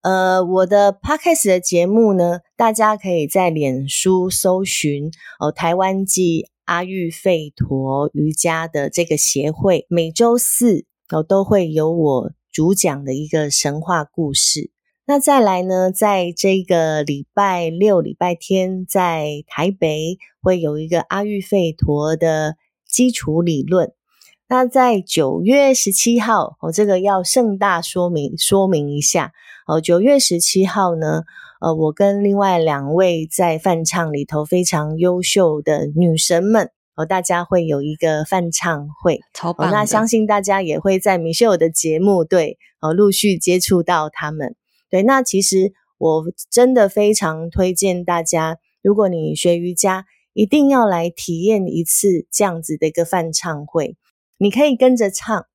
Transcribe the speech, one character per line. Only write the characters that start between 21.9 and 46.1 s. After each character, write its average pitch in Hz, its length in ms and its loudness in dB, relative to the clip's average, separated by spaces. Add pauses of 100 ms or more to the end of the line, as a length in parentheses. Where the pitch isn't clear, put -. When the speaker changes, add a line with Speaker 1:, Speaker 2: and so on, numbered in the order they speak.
Speaker 1:
的 156 400 0 (300)
基 254 240 2
础 160 300 -2
理 165 220 0
论。 170 320 0 (520)
那 254 200 2
在 247 340 2
九 160 400 -2
月 269 320 4
十 247 180 0
七 233 300 2
号， 208 400 0
哦， 165 100 -6
这 208 140 2
个 190 160 2
要 190 240 0
盛 220 320 0
大 190 240 0
说 175 300 -2
明， 156 260 -4
说 196 320 2
明 147 220 0
一 147 100 -4
下。 151 320 -2 (340)
哦， 160 140 0
九 175 220 2
月 277 160 4
十 180 200 0
七 190 280 2
号 185 280 0
呢， 156 280 -2 (380)
呃， 165 140 -2
我 156 180 0
跟 202 300 0
另 196 140 2
外 196 220 2
两 147 360 -2
位 175 320 2
在 165 320 -2
翻 165 260 0
唱 160 280 -4
里 143 120 -4
头 151 200 -4
非 180 180 0
常 156 340 -2
优 180 260 2
秀 165 380 2
的 147 260 0 (100)
女 165 200 4
神 170 280 0
们， 208 260 2 (240)
哦， 156 100 -4
大 180 160 -2
家 175 240 -2
会 175 220 0
有 143 160 -2
一 151 140 -6
个 156 280 0
翻 175 280 -2
唱 151 360 -4 (140)
会。 165 160 0 (160)
Speaker 2:
超 170 180 -8
棒 185 140 -4
的。 185 60 0
Speaker 1:
哦， 208 40 0
那 214 80 0
相 220 220 0
信 220 180 2
大 208 160 0
家 196 220 0
也 156 160 -4
会 190 220 0
在 190 180 0
Michelle 170 380 2
的 165 120 2
节 160 300 -2
目， 185 260 2
对， 160 340 0 (220)
哦， 156 120 -2
陆 196 180 4
续 196 280 0
接 180 200 2
触 180 240 2
到 160 260 0
她 151 220 -8
们。 151 240 -8 (340)
对， 185 140 2
那 269 180 4
其 196 220 0
实 190 300 0 (260)
我 160 260 0 (240)